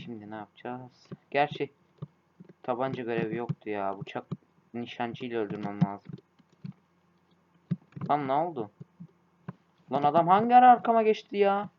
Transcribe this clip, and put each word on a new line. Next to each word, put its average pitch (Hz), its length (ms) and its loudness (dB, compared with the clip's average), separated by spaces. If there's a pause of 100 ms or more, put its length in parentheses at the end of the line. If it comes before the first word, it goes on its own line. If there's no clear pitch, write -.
şimdi 107 260 -14
ne 107 40 -14
yapacağız? 123 720 -16 (220)
Gerçi 143 400 -2 (920)
tabanca 127 420 -4
görevi 113 320 -4
yoktu 117 340 -8
ya. 98 300 -4
Bıçak - 240 -12 (500)
nişancıyla 117 640 -8
öldürmem 104 440 -6
lazım. 101 280 -6 (2000)
Lan 143 180 0
ne 135 40 -2
oldu? 143 380 -2 (1200)
Lan 139 100 -2
adam 160 260 4
hangi 240 280 6
ara 247 140 12
arkama 226 320 4
geçti 214 340 0
ya? 202 320 2 (100)